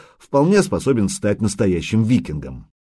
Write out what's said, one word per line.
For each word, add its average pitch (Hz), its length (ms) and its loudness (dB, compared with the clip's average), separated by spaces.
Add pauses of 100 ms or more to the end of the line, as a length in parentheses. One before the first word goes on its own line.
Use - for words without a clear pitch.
(180)
вполне 175 440 2
способен 113 460 0
стать 104 320 -2
настоящим 101 640 0
викингом. 76 680 -2 (280)